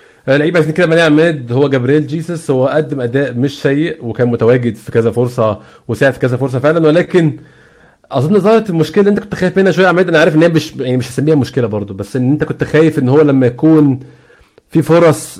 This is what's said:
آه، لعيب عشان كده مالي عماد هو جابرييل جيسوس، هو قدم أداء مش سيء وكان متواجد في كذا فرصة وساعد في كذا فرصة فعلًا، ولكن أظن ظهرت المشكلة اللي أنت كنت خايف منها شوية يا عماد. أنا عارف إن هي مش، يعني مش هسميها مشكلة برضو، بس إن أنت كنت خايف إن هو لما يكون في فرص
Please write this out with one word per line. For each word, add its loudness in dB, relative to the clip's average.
آه، 2
لعيب 0
عشان 0
كده 0
مالي 2
عماد 2
هو 0
جابرييل 0
جيسوس، -8
هو 0
قدم -4
أداء -4
مش -4
سيء -4
وكان -2
متواجد 0
في -18
كذا 0
فرصة -2
وساعد 0
في -12
كذا -2
فرصة -4
فعلًا، 2
ولكن 2
أظن 0
ظهرت 2
المشكلة 0
اللي 4
أنت 0
كنت -10
خايف -2
منها 2
شوية 2
يا 4
عماد. 2
أنا 2
عارف 2
إن 4
هي 4
مش، -2
يعني -2
مش -4
هسميها 0
مشكلة -2
برضو، -6
بس -12
إن 0
أنت 0
كنت -6
خايف 2
إن 0
هو 4
لما 2
يكون 2
في 0
فرص 2